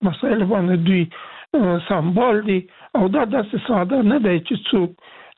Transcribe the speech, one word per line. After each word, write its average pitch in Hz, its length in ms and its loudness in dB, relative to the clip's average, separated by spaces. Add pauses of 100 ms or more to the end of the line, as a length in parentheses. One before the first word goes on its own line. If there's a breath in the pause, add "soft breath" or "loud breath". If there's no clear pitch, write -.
مسایل 214 420 0
باندې 185 320 0
دوی، 175 300 2 (480 loud breath)
اه، 180 340 2
سمبال 202 580 2
دي. 185 220 -2 (280 loud breath)
او 190 120 2
دا 254 160 0
داسې 220 320 -4 (120)
ساده 214 340 0
نه 220 160 4
دی 196 200 2
چې 170 160 -6 (160)
څوک 180 200 2 (480 loud breath)